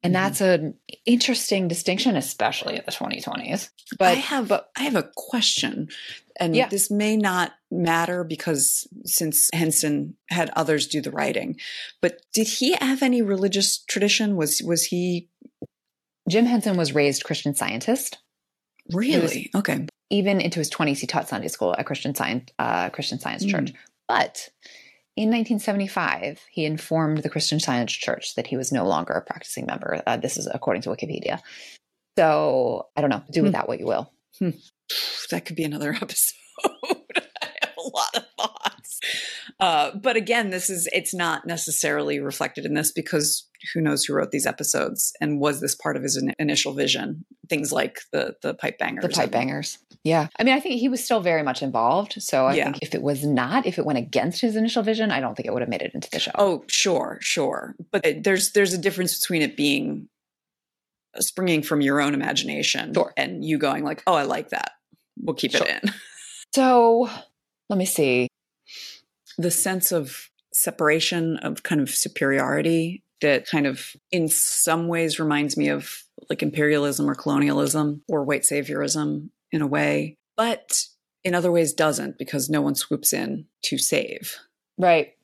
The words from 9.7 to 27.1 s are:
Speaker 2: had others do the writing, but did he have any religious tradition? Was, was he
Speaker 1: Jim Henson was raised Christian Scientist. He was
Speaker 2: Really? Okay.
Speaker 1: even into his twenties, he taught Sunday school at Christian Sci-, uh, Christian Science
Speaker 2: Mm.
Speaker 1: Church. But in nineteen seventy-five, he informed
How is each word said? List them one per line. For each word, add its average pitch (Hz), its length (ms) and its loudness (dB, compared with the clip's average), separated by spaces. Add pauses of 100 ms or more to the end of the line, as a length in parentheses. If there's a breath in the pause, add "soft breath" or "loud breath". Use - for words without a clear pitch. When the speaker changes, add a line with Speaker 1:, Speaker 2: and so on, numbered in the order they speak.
Speaker 2:
had 170 200 0
others 151 360 0
do 151 140 -2
the - 100 -6
writing, - 460 -2 (440 loud breath)
but 170 200 0 (120)
did 220 140 2
he 254 340 2
have 262 220 0
any 247 200 4
religious 196 560 2
tradition? 208 580 2
Was, 151 260 0
was 165 220 0
he 175 440 -2 (1000)
Speaker 1:
Jim 214 180 6
Henson 220 300 2
was 156 180 2
raised 143 300 4
Christian 147 300 -2
Scientist. 117 640 -2 (680)
He 165 60 -4
was - 20 0 (380)
Speaker 2:
Really? - 220 -8
Okay. 190 300 0 (240)
Speaker 1:
even 196 300 4
into 170 200 -2
his 147 100 -2
twenties, 143 300 0
he - 80 -6
taught - 200 -2
Sunday - 200 -4
school 90 280 0
at - 100 -2
Christian - 280 -4
Sci-, 123 300 -2 (160)
uh, 113 300 0
Christian - 280 -6
Science - 260 -6
Speaker 2:
Mm. 202 60 0
Speaker 1:
Church. 139 220 0 (340 loud breath)
But - 420 -2 (680 loud breath)
in 214 140 2
nineteen 226 280 2
seventy-five, 190 800 -2 (140)
he 165 140 -2
informed 156 560 0